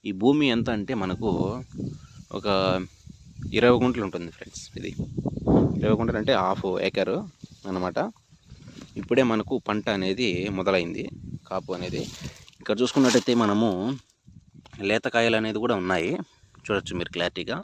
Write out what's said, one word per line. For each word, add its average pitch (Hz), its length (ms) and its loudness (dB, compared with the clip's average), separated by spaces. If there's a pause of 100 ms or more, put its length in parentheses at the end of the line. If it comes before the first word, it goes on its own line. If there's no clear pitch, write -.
ఈ - 20 -4 (100)
భూమి 143 340 6
ఎంత 113 220 0
అంటే 101 160 -4 (100)
మనకు 92 280 -2 (1080)
ఒక 104 80 -6 (1120)
ఇరవై 123 240 8
గుంటలు 120 240 0
ఉంటుంది 87 300 -6
ఫ్రెండ్స్. - 260 -16 (160)
ఇది 92 120 -8 (880)
ఇరవై 107 200 4
గుంటలు 117 200 0
అంటే 127 220 2
హాఫ్ 92 220 0 (220)
ఏకర్ 95 260 0 (560)
అన్నమాట. 92 300 -2 (1000)
ఇప్పుడే 120 320 4
మనకు 110 240 0 (120)
పంట 107 160 0 (140)
అనేది 95 300 0 (300)
మొదలైంది, 92 460 0 (460)
కాపు 92 280 -6
అనేది. - 240 -6 (600)
ఇక్కడ 104 200 -2
చూసుకున్నట్టయితే 127 600 4
మనము 107 280 4 (1200)
లేతకాయలు 117 520 2
అనేది 107 240 -2
కూడా 120 160 2
ఉన్నాయి, 90 280 0 (560)
చూడొచ్చు 98 340 -2
మీరు 82 160 -6
క్లారిటీగా. 90 480 -4